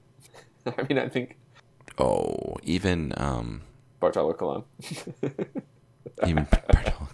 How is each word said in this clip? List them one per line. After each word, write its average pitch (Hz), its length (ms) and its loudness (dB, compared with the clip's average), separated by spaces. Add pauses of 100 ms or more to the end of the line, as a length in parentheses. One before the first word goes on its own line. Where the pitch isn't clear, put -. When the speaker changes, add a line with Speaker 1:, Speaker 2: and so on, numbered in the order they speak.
(340)
Speaker 1:
<laughs> - 320 -18
I 123 160 -4
mean, 139 160 0
I 120 100 0
think. 127 300 -6 (600)
Speaker 2:
Oh, 50 640 0
even, 87 520 2
um, 58 460 -2 (380)
Speaker 1:
Bartolo 82 340 2
Colon. 90 300 -4 (180)
<laughs> - 1400 -8
Speaker 2:
even 78 240 2
Bartolo - 640 4